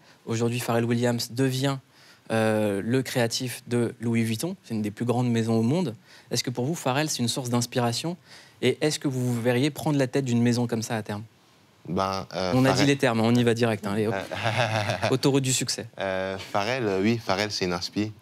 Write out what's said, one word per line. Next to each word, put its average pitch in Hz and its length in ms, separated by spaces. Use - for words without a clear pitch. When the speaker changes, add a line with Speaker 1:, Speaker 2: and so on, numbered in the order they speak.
Speaker 1:
Aujourd'hui, 117 340
Pharrell 117 260
Williams 120 480
devient, 135 440
euh, 107 520
le 123 200
créatif 120 640
de 120 320
Louis 113 240
Vuitton. 113 400
C'est - 100
une 107 80
des 104 80
plus 110 160
grandes 123 240
maisons 113 300
au - 20
monde. 135 340
Est-ce - 120
que - 60
pour 120 160
vous, 156 80
Pharrell, 147 340
c'est - 120
une 120 80
source 123 240
d'inspiration ? 120 640
Et 123 180
est-ce 151 160
que - 100
vous 131 160
vous 117 40
verriez 123 300
prendre 143 300
la 131 80
tête 139 180
d'une 120 160
maison 120 240
comme 113 160
ça 117 140
à 107 80
terme ? 104 180
Speaker 2:
Ben, 95 460
euh, 90 220
Speaker 1:
On 127 100
a 131 40
Speaker 2:
Pharrell 95 160
Speaker 1:
dit 139 60
les 139 60
termes, 123 220
on 113 160
y 123 80
va 117 100
direct. 110 320
Hein, 101 80
allez, 107 140
hop. 101 80
Speaker 2:
Euh, 107 920
<laughs> 104 40
Speaker 1:
Autoroute 135 320
du 131 100
succès. - 340
Speaker 2:
Euh, 95 400
Pharrell, 110 480
euh, 95 140
oui, 113 220
Pharrell, 101 280
c'est 98 140
une 87 80
inspi. 104 380